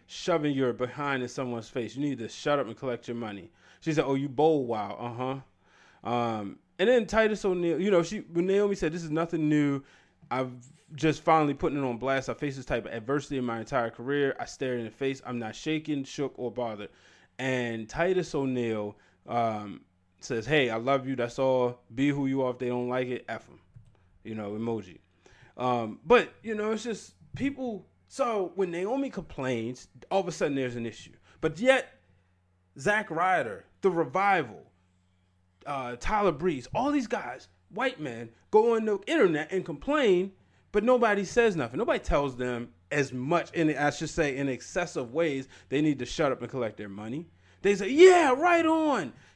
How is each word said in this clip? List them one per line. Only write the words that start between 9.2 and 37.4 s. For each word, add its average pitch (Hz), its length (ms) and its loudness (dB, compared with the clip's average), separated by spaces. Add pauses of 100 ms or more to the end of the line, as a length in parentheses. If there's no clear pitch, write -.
new. 143 340 2 (480)
I've 127 220 -2 (420)
just 151 280 0
finally 156 320 4
putting 147 240 -2
it 139 60 -2
on 120 140 -2
blast. 135 300 0
I 123 60 -4
faced 139 240 -6
this 127 80 -12
type 117 200 -4
of 71 60 -12
adversity 135 460 -4
in 127 60 -2
my 113 140 -4
entire 113 320 -2
career. 135 480 -2
I - 60 -6
stared 127 340 -4
in 117 60 -6
the 113 60 -8
face. 135 360 -4
I'm 123 120 -6
not 110 180 -8
shaken, 156 480 -4
shook, 139 320 -6
or 120 160 -6
bothered." 110 380 -6 (480)
And 120 500 -2
Titus 180 460 -2
O'Neil, 117 600 -2 (300)
um, 104 540 -4 (440)
says, 113 220 -4
"Hey, 135 240 2
I 113 60 -2
love 127 300 0
you. 131 100 -4
That's 120 220 -4
all. 127 420 2 (140)
Be 135 140 2
who 143 180 0
you 135 160 0
are. 127 80 0
If 123 80 -6
they 123 100 -4
don't 123 200 -2
like 127 200 -2
it, 123 200 -6
F 110 200 -10
'em." - 120 -20 (640)
You 110 100 -8
know, 104 180 -6
emoji. 107 460 -6 (580)
Um, 120 480 -2
but, 202 280 6 (100)
you 220 120 -6
know, 214 180 -2
it's 214 120 -6
just - 300 -8 (200)
people. 262 520 -6 (220)
So 202 460 -2
when 180 160 0
Naomi 220 400 -2
complains, 127 800 -6 (220)
all 196 100 2
of 175 80 -4
a 175 40 -6
sudden 151 220 -2
there's 127 220 -2
an 117 100 -6
issue. - 280 -14 (260)
But 151 180 -2
yet, 254 420 2 (800)
Zack 160 320 0
Ryder, 160 540 0 (160)
The 196 100 4
Revival, 165 800 0 (960)
uh, 127 320 -6
Tyler 202 340 2
Breeze, 147 420 -2
all 254 180 0
these 277 140 0
guys, 135 420 -8 (220)